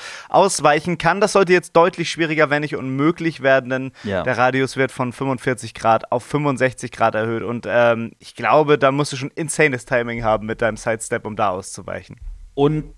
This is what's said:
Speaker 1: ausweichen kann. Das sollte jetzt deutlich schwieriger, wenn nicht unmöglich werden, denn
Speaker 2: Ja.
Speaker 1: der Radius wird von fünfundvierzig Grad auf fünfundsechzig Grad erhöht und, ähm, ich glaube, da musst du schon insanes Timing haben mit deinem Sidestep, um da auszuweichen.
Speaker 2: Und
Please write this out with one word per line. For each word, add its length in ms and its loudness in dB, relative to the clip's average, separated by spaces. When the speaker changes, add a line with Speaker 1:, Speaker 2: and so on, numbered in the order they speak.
Speaker 1:
ausweichen 720 2
kann. 200 0
Das 120 2
sollte 220 4
jetzt 220 0
deutlich 360 4
schwieriger, 400 2
wenn 100 2
nicht 140 -6
unmöglich 640 -2
werden, 300 2
denn 200 -4
Speaker 2:
Ja. 180 -2
Speaker 1:
der 160 -2
Radius 400 0
wird 140 0
von 200 -4
fünfundvierzig 600 -4
Grad 380 0
auf 120 -2
fünfundsechzig 680 -2
Grad 240 0
erhöht 260 -2
und, 260 -8
ähm, 520 2
ich 160 -20
glaube, 420 4
da 140 2
musst 220 -4
du 40 -8
schon 140 -10
insanes 540 -2
Timing 380 -2
haben 220 0
mit 160 -6
deinem 160 0
Sidestep, 480 -6
um 100 -8
da 140 0
auszuweichen. 680 -10
Speaker 2:
Und 400 0